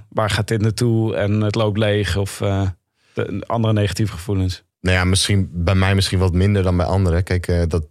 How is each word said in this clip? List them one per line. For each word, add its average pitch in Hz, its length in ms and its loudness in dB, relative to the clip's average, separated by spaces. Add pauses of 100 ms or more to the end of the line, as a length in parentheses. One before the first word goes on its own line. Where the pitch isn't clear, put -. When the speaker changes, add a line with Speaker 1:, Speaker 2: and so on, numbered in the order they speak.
Speaker 1:
waar 107 200 -2
gaat - 180 -2
dit 113 140 0
naartoe? 113 540 0
En 104 260 0
het 107 140 -2
loopt 107 220 0
leeg 104 400 0
of, 98 240 -4
eh, 98 260 0 (460)
de, 104 340 -6
andere 110 260 0
negatieve 104 380 0
gevoelens? 92 520 -4 (180)
Speaker 2:
Nou 92 160 2
ja, 92 60 2
misschien, 95 500 2
bij 87 220 0
mij 95 200 2
misschien 98 240 0
wat 90 140 2
minder 98 300 2
dan 90 140 2
bij 87 80 0
anderen. 92 380 2
Kijk, 90 240 -2
eh, 87 200 2
dat 82 240 -2